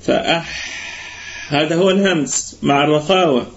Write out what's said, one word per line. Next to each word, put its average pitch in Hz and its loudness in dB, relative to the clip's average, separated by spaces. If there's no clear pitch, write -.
فأح، - -2
هذا 156 0
هو 180 4
الهمس 190 0
مع 139 2
الرخاوة. 151 2